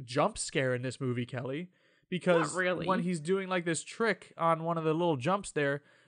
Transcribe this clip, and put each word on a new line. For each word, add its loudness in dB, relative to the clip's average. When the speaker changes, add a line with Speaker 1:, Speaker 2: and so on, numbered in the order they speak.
Speaker 1:
jump 0
scare 0
in -4
this -6
movie, -2
Kelly. -6
Because 2
Speaker 2:
Not -2
really. 0
Speaker 1:
when 2
he's -2
doing, 0
like, 0
this 0
trick -2
on 2
one 0
of -2
the 4
little 2
jumps -2
there, 0